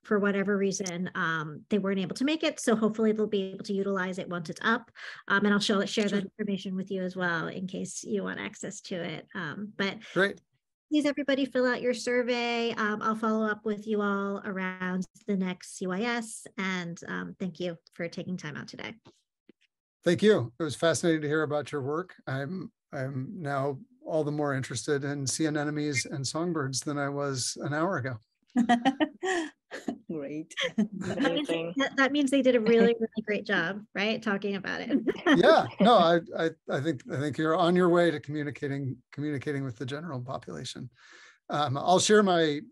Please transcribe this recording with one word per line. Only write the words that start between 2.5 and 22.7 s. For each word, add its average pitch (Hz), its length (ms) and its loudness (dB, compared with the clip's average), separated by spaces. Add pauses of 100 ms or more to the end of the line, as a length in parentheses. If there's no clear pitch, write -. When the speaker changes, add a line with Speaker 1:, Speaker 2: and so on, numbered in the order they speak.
Speaker 1:
So 240 160 4
hopefully 220 380 2
they'll 214 160 0
be 190 240 -2
able 190 120 -12
to 208 80 -6
utilize 190 460 -2
it 175 100 -8
once 175 220 -6
it's - 140 -10
up. 226 260 0 (380)
Um, 202 160 4
and 208 100 6
I'll 202 60 4
show, 202 240 2
share 208 240 0
Speaker 2:
Sure. 202 100 0
Speaker 1:
that 196 60 -2 (140)
information 196 360 -4
with 190 160 -6
you 190 120 -4
as 180 120 -4
well 170 320 -2
in 185 220 -6
case 185 340 -8
you 196 220 -4
want 185 160 -6
access - 420 -10
to 196 140 -8
it. 165 400 -8
Um, 196 420 -8
but 196 160 -2 (180)
Speaker 2:
Great. 190 280 2 (500)
Speaker 1:
please, 302 160 4
everybody, 277 400 2
fill 254 220 0
out 240 140 0
your 247 120 2
survey. 240 800 0
Um, 214 280 -2
I'll 220 140 0
follow 220 320 0
up 214 180 -4
with 208 220 -2
you 208 160 0
all 202 420 0
around 185 640 -4 (220)
the 202 80 2
next 185 400 -4
C 190 100 -6
Y 185 160 -2
S. 233 460 -4 (100)
And, 180 480 -4
um, 180 320 -8
thank 180 220 -6
you 175 180 -4 (160)
for 170 140 -6
taking 175 280 -8
time 156 200 -10
out - 100 -10
today. - 300 -12 (1080)
Speaker 2:
Thank 175 160 4
you. 196 380 6
It 165 60 -2
was 147 100 -4
fascinating 160 480 2
to 147 60 -2
hear 156 160 2
about 147 260 -2
your 147 120 -4
work. 156 340 -4 (100)
I'm, 139 460 -6 (200)